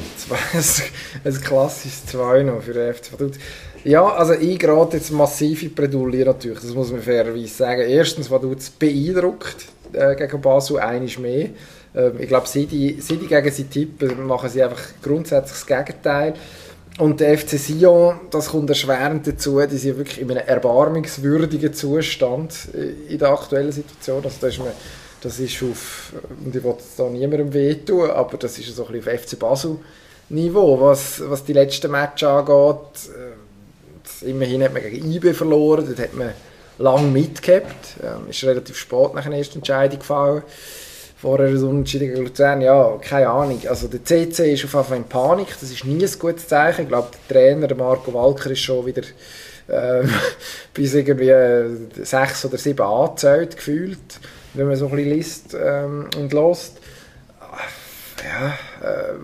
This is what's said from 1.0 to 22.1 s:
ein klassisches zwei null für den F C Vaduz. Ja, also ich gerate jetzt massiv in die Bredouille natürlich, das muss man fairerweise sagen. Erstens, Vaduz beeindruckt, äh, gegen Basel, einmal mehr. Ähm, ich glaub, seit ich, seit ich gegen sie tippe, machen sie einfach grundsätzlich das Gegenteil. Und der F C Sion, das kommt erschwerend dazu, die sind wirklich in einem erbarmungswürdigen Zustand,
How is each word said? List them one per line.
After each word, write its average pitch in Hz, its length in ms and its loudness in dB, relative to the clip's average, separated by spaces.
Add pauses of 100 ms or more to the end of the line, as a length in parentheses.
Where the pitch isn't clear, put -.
ein 135 80 -8
klassisches 135 640 -2
zwei 127 380 2
null 123 180 -4
für 117 120 -8
den 120 160 -2
F 120 120 -8
C - 120 -20
Vaduz. 139 240 -8 (480)
Ja, 156 200 6
also 165 280 4
ich 165 260 0
gerate 160 380 4
jetzt 151 140 -8
massiv 151 520 0
in 156 60 -8
die - 40 -16
Bredouille 131 520 0
natürlich, 123 340 0
das 120 140 -12
muss 127 180 -4
man 123 100 -6
fairerweise 117 460 0
sagen. 123 400 -2
Erstens, 147 420 2
Vaduz 131 420 -2
beeindruckt, 160 960 -2 (260)
äh, 139 220 2
gegen 139 260 -6
Basel, 135 380 2
einmal 120 300 -4 (100)
mehr. 127 300 -4 (460)
Ähm, 127 240 2
ich - 80 -8
glaub, 127 200 2
seit 143 240 -2
ich, 143 320 -2
seit 165 180 -4
ich - 80 -8
gegen 143 220 4
sie 139 140 -6
tippe, 139 500 -4
machen 127 340 -4
sie 127 140 2
einfach 120 180 -2 (200)
grundsätzlich 143 580 -2
das - 60 -14
Gegenteil. 147 680 -2 (680)
Und 151 200 2
der 151 140 6
F 151 120 0
C 147 120 -4
Sion, 170 580 6 (160)
das 151 160 -2
kommt 151 220 -2
erschwerend 139 580 0
dazu, 139 400 0
die 143 100 -2
sind 131 200 -2
wirklich 135 220 -8
in 123 120 -4
einem 127 160 -4
erbarmungswürdigen 147 1200 2
Zustand, 147 1000 -4